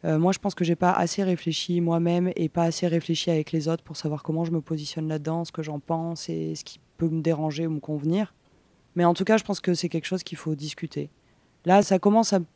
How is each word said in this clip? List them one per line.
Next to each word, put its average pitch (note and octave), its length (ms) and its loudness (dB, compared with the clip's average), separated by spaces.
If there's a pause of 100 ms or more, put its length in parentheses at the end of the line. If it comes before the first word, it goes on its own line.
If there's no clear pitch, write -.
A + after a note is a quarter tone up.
Euh, D#3 140 2
moi, F3 140 4
je - 60 -2
pense - 160 -4
que F3+ 100 -2
j'ai E3 120 2
pas F3 160 2
assez F3 320 0
réfléchi F3 560 0
moi-même E3+ 560 2
et D#3+ 120 0
pas E3+ 140 0
assez E3+ 240 0
réfléchi E3+ 440 0
avec D#3 200 0
les D#3 180 0
autres E3 140 -2
pour - 140 -14
savoir D3+ 260 -4
comment D#3+ 220 -2
je E3 80 -2
me E3 80 0
positionne D#3 480 -6
là-dedans, D#3+ 360 -4
ce D#3+ 60 -14
que - 120 -8
j'en D3+ 180 -6
pense E3 480 -6
et D#3+ 260 -4
ce D3+ 80 -12
qui - 160 -18 (180)
peut E3 120 0
me D#3+ 140 -2
déranger D#3 440 0
ou E3 40 -2
me D#3 100 -4
convenir. D#3+ 540 -2 (600)
Mais F3 100 2
en F3 100 6
tout F#3+ 100 -2
cas, A3 120 4
je G#3+ 80 2
pense G3 160 -4
que F3+ 140 0
c'est E3+ 140 -4
quelque D#3+ 180 -4
chose F#3 160 -4
qu'il - 160 -12
faut D#3 160 -2
discuter. D3 560 -8 (540)
Là, F#3+ 180 8
ça F#3+ 160 2
commence G#3+ 340 4
à F#3+ 80 4 (160)